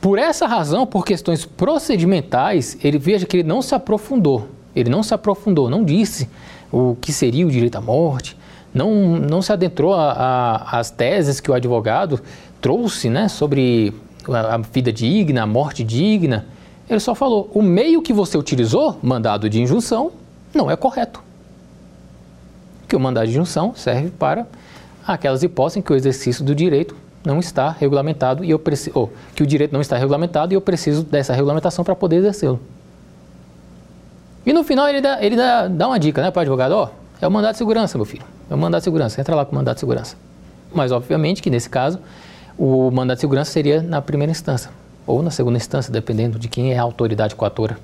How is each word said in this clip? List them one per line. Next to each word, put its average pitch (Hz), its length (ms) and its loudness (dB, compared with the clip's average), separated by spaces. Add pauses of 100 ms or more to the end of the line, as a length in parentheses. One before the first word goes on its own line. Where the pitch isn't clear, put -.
Por 196 160 4
essa 302 300 2
razão, 214 400 0
por 196 180 -2
questões 170 400 0
procedimentais, 180 1400 0
ele, 143 160 2
veja 185 280 0
que 180 120 0
ele 165 100 0
não 208 120 0
se 262 140 -2
aprofundou, 202 720 0 (260)
ele 120 140 0
não 160 140 2
se 214 100 -2
aprofundou, 190 560 0
não 190 160 0
disse 156 460 0 (420)
o 123 280 2
que - 120 -6
seria 139 320 0
o 165 60 2
direito 120 260 0
à 101 40 -6
morte, 127 580 -2 (340)
não, 202 220 0 (220)
não 156 260 0
se 214 100 0
adentrou 175 400 2
a, 151 200 2
a, 123 680 0
às 117 100 -4
teses 143 520 0
que - 100 -4
o 135 40 4
advogado 123 680 0 (400)
trouxe, 170 500 -2
né, 170 160 0
sobre 123 680 2 (360)
a, 113 260 0
a 117 40 0
vida 120 340 -2
digna, 131 500 0
a 107 40 0
morte 123 360 -2
digna. 135 640 0 (420)
Ele 220 120 0
só 240 120 -2
falou: 214 400 0
o 208 80 2
meio 226 400 4
que 330 120 -4
você 196 260 0
utilizou, 143 640 2
mandado 110 480 0
de 110 100 2
injunção, 226 520 0 (420)
não 247 160 2
é 165 60 0
correto. 254 440 -4 (1700)
Que 120 80 -2
o 131 60 2
mandado 123 260 0
de 113 60 -2
injunção 170 420 0
serve 131 360 -2
para 160 360 -2 (580)
aquelas 139 380 0
hipóteses 143 360 0
em 185 40 -4
que - 100 0
o 139 40 4
exercício 131 480 0
do 139 100 2
direito 156 420 0 (280)
não 151 160 0
está 147 300 0
regulamentado 143 760 0
e 170 60 -2
eu 156 80 4
preci-, 151 360 -4
ou 117 180 0 (220)
que - 80 0
o 147 40 4
direito 151 260 2
não 139 80 0
está 139 180 0
regulamentado 156 560 0
e - 20 4
eu 190 40 4
preciso 160 420 0
dessa 147 320 0
regulamentação 156 500 0
para 190 100 0
poder 170 220 0
exercê-lo. 185 440 0 (1900)
E 254 60 2
no 320 120 4
final 285 240 2
ele 285 140 0
dá, 277 200 0
ele 214 140 2
dá, 240 320 2
dá 180 200 0
uma 254 100 2
dica, 147 240 2
né, 185 80 0
para 180 80 -2
o 175 40 2
advogado, 135 300 2
ó, 196 160 2 (320)
é - 60 -2
o 160 40 2
mandado 214 220 2
de 214 60 -8
segurança, 220 400 0
meu 107 80 -2
filho, - 180 -16 (240)
é 151 60 -4
o - 20 0
mandado 170 240 0
de 165 40 -12
segurança, 151 360 0
entra 151 140 0
lá 143 100 2
com - 80 -8
o - 40 -6
mandado 131 180 0
de - 60 -10
segurança. 123 360 -4 (560)
Mas 131 200 0
obviamente 151 500 0
que 180 80 0
nesse 117 180 0
caso 143 300 -2 (580)
o 131 340 2
mandado 127 260 0
de 123 60 -8
segurança 143 280 0
seria 151 320 2
na 160 180 -4
primeira 147 300 -2
instância 151 400 -4 (360)
ou 131 140 0
na 165 100 0
segunda 123 280 0
instância, 123 340 -4
dependendo 113 460 -2
de 113 100 -8
quem 127 240 -2
é 120 60 0
a 120 40 0
autoridade 110 520 -2
coatora. 110 500 -4